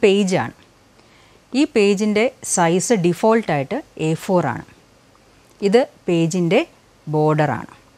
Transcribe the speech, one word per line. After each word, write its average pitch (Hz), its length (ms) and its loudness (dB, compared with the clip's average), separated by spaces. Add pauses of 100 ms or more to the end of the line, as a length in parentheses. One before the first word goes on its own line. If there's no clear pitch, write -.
പേജാണ്. 185 500 0 (1040)
ഈ 294 40 4 (120)
പേജിൻ്റെ 208 520 2 (280)
സൈസ് 175 400 2 (100)
ഡിഫോൾട്ടായിട്ട് 190 760 0 (300)
എ - 20 0 (140)
ഫോർ 180 200 0 (100)
ആണ്. 87 100 -12 (1000)
ഇത് 214 140 4 (260)
പേജിൻ്റെ 170 520 0 (540)
ബോർഡറാണ്. 151 580 0 (260)